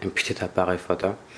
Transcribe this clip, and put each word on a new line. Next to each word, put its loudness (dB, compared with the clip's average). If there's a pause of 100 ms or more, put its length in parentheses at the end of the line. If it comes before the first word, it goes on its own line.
un 0
petit -2
appareil 2
photo. 0 (300)